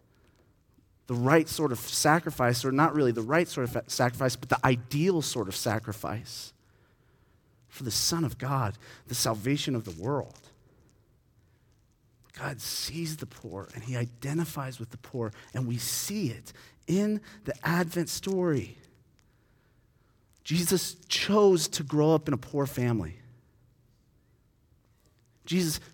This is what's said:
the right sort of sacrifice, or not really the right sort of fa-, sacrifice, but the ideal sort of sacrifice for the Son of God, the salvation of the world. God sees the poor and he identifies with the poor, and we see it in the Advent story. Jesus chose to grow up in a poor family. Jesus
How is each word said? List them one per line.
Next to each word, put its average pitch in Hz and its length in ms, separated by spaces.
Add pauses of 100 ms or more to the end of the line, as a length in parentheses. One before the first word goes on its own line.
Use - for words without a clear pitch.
(1080)
the 127 60
right 143 340
sort 147 240
of 113 80
sacrifice, 147 840
or 135 60
not 143 240
really 143 160
the 117 100
right 151 280
sort 131 160
of 123 80
fa-, 117 160
sacrifice, 123 480
but - 120
the - 160
ideal 143 580
sort 113 260
of 95 80
sacrifice 107 960 (1160)
for - 140
the 123 80
Son - 340
of 117 140
God, 127 400 (300)
the 127 60
salvation 131 600
of 113 100
the 85 180
world. 131 360 (2000)
God 135 220
sees 160 560
the - 100
poor 95 480
and 120 80
he 123 140
identifies 135 840
with 113 120
the - 80
poor, 113 340 (220)
and 127 120
we 120 120
see 202 500
it - 240 (340)
in 208 340 (240)
the - 100 (120)
Advent 170 420
story. 180 680 (1700)
Jesus 170 500 (140)
chose 196 600
to - 140
grow 151 320
up 156 140
in 147 60
a 120 40
poor 139 280
family. 120 500 (2250)
Jesus 165 340 (140)